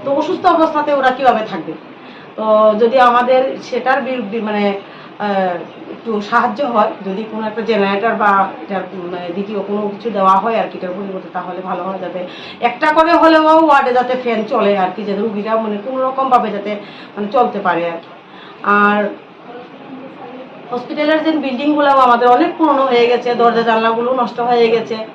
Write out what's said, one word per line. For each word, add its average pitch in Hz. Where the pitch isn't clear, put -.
তো 277
অসুস্থ 311
অবস্থাতে 311
ওরা 262
কিভাবে 247
থাকবে? 165
তো 214
যদি 240
আমাদের 247
সেটার 254
বি-, 254
বি-, 220
মানে, 202
আহ, 208
একটু 214
সাহায্য 233
হয়, 220
যদি 196
কোনো 220
একটা 214
জেনারেটর 202
বা 196
এটার, 185
মানে, 175
দ্বিতীয় 196
কোনো 202
কিছু 214
দেওয়া 196
হয় 220
আর 185
কি 180
এটার 180
পরিবর্তে, 190
তাহলে 180
ভালো 180
হয়, 190
যাতে 180
একটা 240
করে 320
হলেও 320
ওয়ার্ডে 269
যাতে 254
ফ্যান 220
চলে 202
আর 185
কি, 214
যাতে 202
রুগীরা, 220
মানে, 214
কোনো 262
রকমভাবে 254
যাতে, 202
মানে, 202
চলতে 226
পারে 170
আর 165
কি। -
আর 208
হসপিটালের 302
যে 320
বিল্ডিংগুলো 285
আমাদের 247
অনেক 294
পুরনো 285
হয়ে 240
গেছে, 240
দরজা 233
জানলাগুলো 226
নষ্ট 240
হয়ে 233
গেছে 226